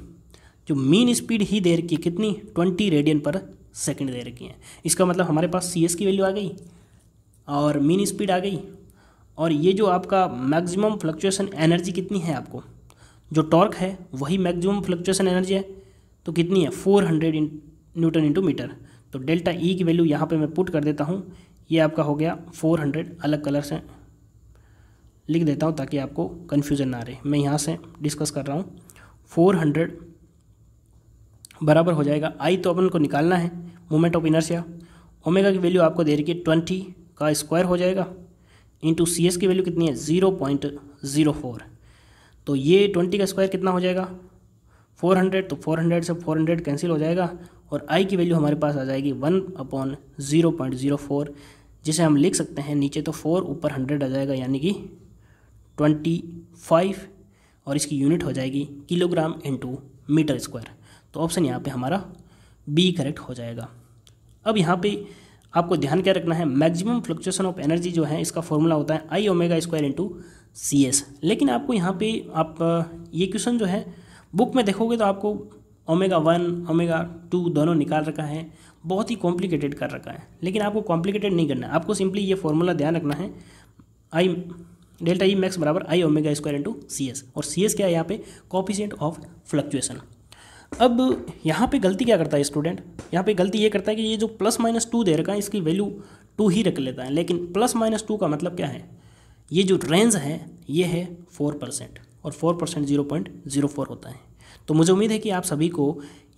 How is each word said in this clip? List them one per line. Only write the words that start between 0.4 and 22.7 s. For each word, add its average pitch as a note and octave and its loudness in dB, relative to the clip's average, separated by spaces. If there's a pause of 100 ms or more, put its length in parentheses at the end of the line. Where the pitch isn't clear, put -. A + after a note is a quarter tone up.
जो D3+ 0
मीन F3+ 4
स्पीड A3+ -2
ही F#3+ 0
दे F3 4
रखी E3+ -2
है - -4
कितनी? G3 -2 (240)
ट्वेंटी F#3 2
रेडियन D3+ 4
per D3 -2 (420)
second C3+ -4
दे B2 -8
रखी A#2+ -14
है। B2+ -18 (300)
इसका F3+ 2
मतलब F3+ 2
हमारे D#3 2
पास F3 -2
सीएस F3 0
की G#3 -2
वैल्यू F#3+ 2
आ F#3+ 2
गई G3+ -4 (960)
और D3 0
मीन F3+ 4
स्पीड G3 -2
आ F3+ 2
गई। G3 -4 (800)
और E3 0
ये D#3 4
जो G#3 2
आपका F#3 2
मैक्सिमम F3 0
फ्लक्चुएशन F#3+ -2
एनर्जी E3+ 2
कितनी F#3+ -4
है E3 -4
आपको, B2 -12 (680)
जो D#3 4
टॉर्क E3+ 4
है F#3 -4 (160)
वही C#3 -2
मैक्सिमम F3+ 0
फ्लक्चुएशन F#3 0
एनर्जी F#3 2
है, G3 0 (640)
तो E3+ -6
कितनी E3+ 2
है? C3 2
फ़ोर G3 4
हंड्रेड D#3+ 2
in, D3+ 0 (500)
न्यूटन D#3+ 2
into F#3 2
meter। C#3 -2 (440)
तो C3+ -8
डेल्टा E3+ 0
ई F3 0
की F#3 0
वैल्यू E3+ 4
यहाँ D3+ 2
पे E3 0
मैं D3+ 0
पुट F3+ 0
कर D#3 0
देता D3 0
हूँ, F3+ -4 (480)
ये D#3+ 2
आपका D#3 2
हो D3 0
गया D#3+ -2 (180)
फ़ोर D#3+ 0